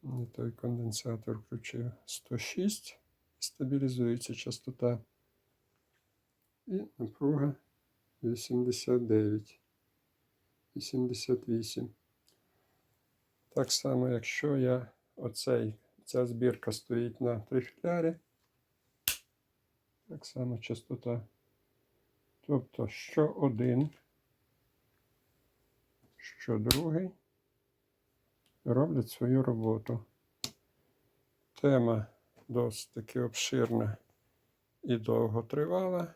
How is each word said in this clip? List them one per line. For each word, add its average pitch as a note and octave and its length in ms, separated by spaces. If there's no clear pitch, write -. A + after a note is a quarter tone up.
Не B2+ 220
той A#2+ 260
конденсатор A#2 840
включив. A#2+ 540
Сто - 320
шість. - 640
Стабілізується B2+ 960
частота. A#2+ 640
І G3 140
напруга C#3 580
вісімдесят B2 840
дев'ять. G#2+ 520
Вісімдесят B2 720
вісім. A#2 420
Так C3+ 220
само, B2+ 380
якщо B2+ 480
я B2+ 340
оцей, A#2 600
ця B2+ 200
збірка A#2+ 460
стоїть A#2+ 500
на A#2+ 180
трифілярі, E3 760
так D#3+ 180
само B2 320
частота. A#2+ 640
Тобто, - 460
що - 400
один, B2+ 640
що - 400
другий D#3 520
роблять C3+ 460
свою B2+ 340
роботу. A2+ 560
Тема A#2 440
досить A#2+ 460
таки A2+ 260
обширна A2+ 800
і A#2+ 140
довго A2+ 460
тривала F3 720